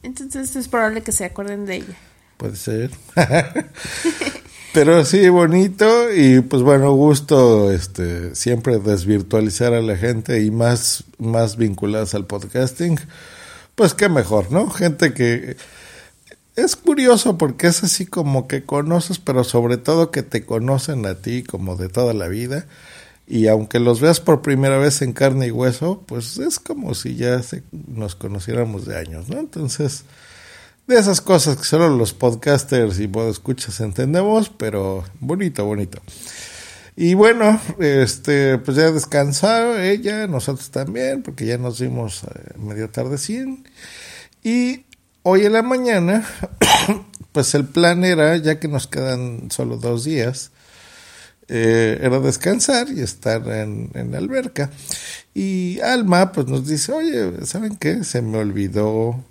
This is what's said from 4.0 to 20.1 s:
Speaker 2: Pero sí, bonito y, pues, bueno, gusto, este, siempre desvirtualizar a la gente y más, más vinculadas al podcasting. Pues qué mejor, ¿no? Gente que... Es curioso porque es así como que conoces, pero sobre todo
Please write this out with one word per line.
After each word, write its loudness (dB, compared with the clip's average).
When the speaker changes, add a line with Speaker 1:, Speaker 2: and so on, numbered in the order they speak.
Speaker 2:
Pero 6
sí, 6
bonito 4
y, 8
pues, 0
bueno, 6
gusto, 6
este, -4
siempre 0
desvirtualizar 0
a 0
la -2
gente -2
y 0
más, 0
más -2
vinculadas -2
al -6
podcasting. -4
Pues 2
qué 2
mejor, 2
¿no? 0
Gente 0
que... -2
Es 0
curioso 4
porque 0
es 2
así -2
como -2
que -6
conoces, -2
pero 0
sobre 2
todo 2